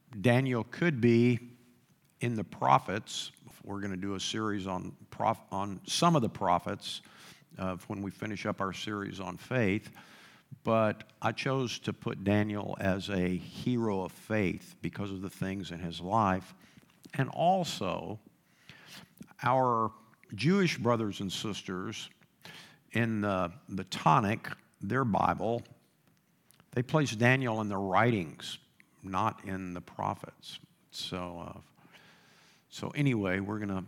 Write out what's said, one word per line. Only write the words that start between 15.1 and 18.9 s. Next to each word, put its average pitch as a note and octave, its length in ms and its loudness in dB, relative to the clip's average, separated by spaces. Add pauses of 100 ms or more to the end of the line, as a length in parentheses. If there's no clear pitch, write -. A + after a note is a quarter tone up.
of F#2+ 100 -8
the F#2+ 80 -8
things F#2+ 420 -6
in E2+ 80 -10
his E2+ 220 -8
life. F#2+ 520 2 (600)
And - 160 0
also, G#2+ 920 0 (1200)